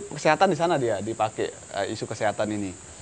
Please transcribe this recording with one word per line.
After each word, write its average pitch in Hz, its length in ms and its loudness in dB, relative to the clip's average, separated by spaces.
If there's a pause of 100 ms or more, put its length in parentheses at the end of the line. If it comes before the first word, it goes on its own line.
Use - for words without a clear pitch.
kesehatan 156 420 4
di 170 60 4
sana 170 200 2
dia 117 240 2
dipakai, 110 500 0
eh, - 400 -4
isu 110 160 -4
kesehatan 107 420 0
ini. 104 240 -2 (300)